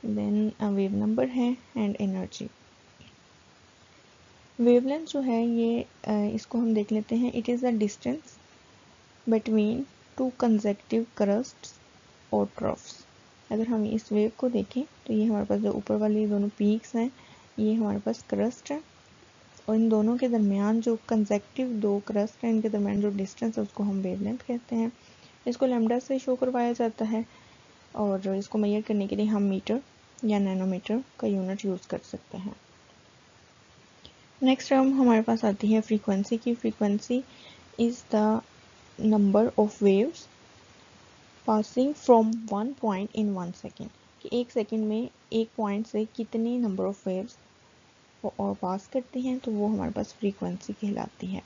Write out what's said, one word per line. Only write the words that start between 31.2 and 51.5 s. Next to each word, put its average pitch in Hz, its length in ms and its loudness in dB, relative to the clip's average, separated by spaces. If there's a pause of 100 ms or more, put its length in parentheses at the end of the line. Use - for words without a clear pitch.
का 226 80 -2
unit 196 380 -2
use 190 220 -4
कर - 100 -6
सकते - 400 -12
हैं। 202 180 -10 (1900)
Next 262 260 2
term 269 240 4
हमारे 247 280 6
पास 226 240 0
आती 208 220 0
है 220 140 4
frequency 208 560 0
की। 233 180 -2
Frequency 220 640 -2 (600)
is 233 120 2 (220)
the 220 260 4 (600)
number 214 580 6
of 214 100 4 (140)
waves 202 360 4 (1300)
passing 247 480 2
from 226 360 6
one 220 360 -4 (160)
point 202 300 -2
in 214 100 0
one 185 260 -4
second, - 360 -14 (340)
कि - 120 -12
एक 240 180 -2
second 220 340 -2
में 214 240 -2 (240)
एक 226 240 0
point 214 300 -4
से 214 180 -2
कितनी 233 560 -4
number 190 220 -2
of 196 120 -2 (120)
waves 190 300 -6 (840)
वो 214 160 -6
और 202 160 -2
pass 190 380 -6
करती 254 280 -6
हैं, 254 180 -2
तो 240 120 -6
वो 208 160 0
हमारे 208 240 -2
पास 208 280 -6
frequency 196 540 -6
कहलाती - 540 -6
है। 190 180 -8